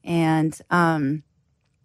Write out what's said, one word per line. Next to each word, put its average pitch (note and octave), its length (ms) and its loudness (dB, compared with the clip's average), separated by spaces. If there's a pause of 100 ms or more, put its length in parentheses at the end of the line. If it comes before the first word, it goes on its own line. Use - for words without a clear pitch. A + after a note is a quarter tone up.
And, D#3+ 520 0 (120)
um, D#3 540 0 (600)